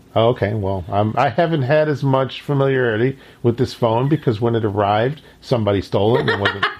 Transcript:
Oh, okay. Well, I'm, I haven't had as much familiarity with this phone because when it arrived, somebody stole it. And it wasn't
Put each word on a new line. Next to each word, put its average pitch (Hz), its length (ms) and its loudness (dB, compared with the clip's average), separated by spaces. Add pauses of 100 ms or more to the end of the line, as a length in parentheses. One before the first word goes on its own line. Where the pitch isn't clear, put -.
(140)
Oh, 113 140 4
okay. 107 260 0
Well, 95 340 -4
I'm, 104 300 0
I 135 100 2
haven't 160 340 0
had 151 260 2
as 147 140 -2
much 131 380 -2
familiarity 131 760 0 (240)
with 120 160 0
this 123 160 -2
phone 120 340 0
because 143 320 0
when 117 140 0
it 113 100 0
arrived, 104 560 0 (220)
somebody 101 400 0
stole 110 340 2
it. - 60 2
And 254 80 0
it 214 100 -2
wasn't 403 240 -2 (160)